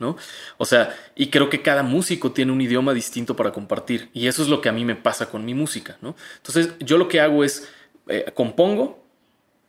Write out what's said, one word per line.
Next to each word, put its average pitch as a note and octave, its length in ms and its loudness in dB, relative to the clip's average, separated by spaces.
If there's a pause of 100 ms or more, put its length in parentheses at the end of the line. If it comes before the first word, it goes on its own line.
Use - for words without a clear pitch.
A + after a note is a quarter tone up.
¿no? C#3 160 -6 (400)
O - 80 -4
sea, A#2 320 4 (180)
y C3+ 140 -2
creo C#3+ 220 2
que D3+ 120 -2
cada C#3+ 220 2
músico C#3 480 0
tiene C3 180 0
un C3 120 0
idioma B2+ 320 2
distinto A#2+ 420 -4
para G#2+ 160 0
compartir A#2 600 -6
y A#2+ 140 -2
eso B2+ 160 0
es C#3+ 60 -2
lo D3 120 4
que A#2 100 0
a - 20 2
mí A#2 120 -2
me A2+ 120 -2
pasa A2+ 340 -2
con A2 140 -8
mi A#2+ 100 -6
música, - 460 -6
¿no? C3+ 160 -14 (220)
Entonces, E3 320 0 (100)
yo D3 180 2
lo F3+ 80 4
que E3+ 140 2
hago D3 240 4
es, - 240 -4 (400)
eh, - 260 -4
compongo, F#3+ 720 0 (640)